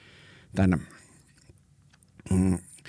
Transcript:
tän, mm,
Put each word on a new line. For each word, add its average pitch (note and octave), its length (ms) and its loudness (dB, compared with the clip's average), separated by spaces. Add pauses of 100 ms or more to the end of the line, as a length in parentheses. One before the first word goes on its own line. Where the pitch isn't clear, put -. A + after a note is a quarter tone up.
(540)
tän, F#2 260 2 (1500)
mm, F#2 280 0 (300)